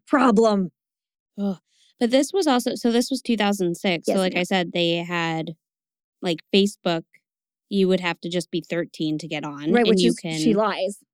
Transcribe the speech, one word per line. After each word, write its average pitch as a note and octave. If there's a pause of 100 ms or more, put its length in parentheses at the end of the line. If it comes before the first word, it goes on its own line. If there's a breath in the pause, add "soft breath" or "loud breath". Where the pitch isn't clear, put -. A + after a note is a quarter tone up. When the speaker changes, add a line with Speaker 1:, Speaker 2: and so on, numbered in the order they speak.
Speaker 1:
problem. A3 (640)
Speaker 2:
Ugh. G3+ (400)
But A#3
this C4+
was F#4+
also, B3
so A#3
this A#3+
was C4
two A#3
thousand G3+
six. F3
So -
Speaker 1:
Yes, G3
Speaker 2:
like F#3
Speaker 1:
ma'am. F3
Speaker 2:
I F3+
said, F3+
they E3+
had, E3 (680)
like, E3+ (160)
Facebook, F#3+ (640)
you G3
would F#3
have F3
to E3+
just E3+
be E3+
thirteen D#3+
to D#3+
get D3+
on. D3
Speaker 1:
Right, A#3+
Speaker 2:
and A3
Speaker 1:
which G3
Speaker 2:
you F3+
Speaker 1:
is, -
Speaker 2:
can, -
Speaker 1:
she G#3+
lies, G3 (160)